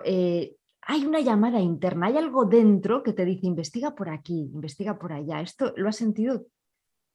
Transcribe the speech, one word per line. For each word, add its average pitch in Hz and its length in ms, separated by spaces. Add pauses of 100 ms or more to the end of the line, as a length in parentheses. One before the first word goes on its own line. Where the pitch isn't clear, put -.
eh, 175 540 (240)
hay 277 240
una 311 160
llamada 233 380
interna, 175 480
hay 262 100
algo 262 280
dentro 214 560
que 233 120
te 180 120
dice, 185 220
"Investiga 233 480
por 185 140
aquí, 156 440
investiga 185 460
por 175 120
allá". 151 300
¿Esto - 340
lo 196 140
has 214 60
sentido? 226 500 (680)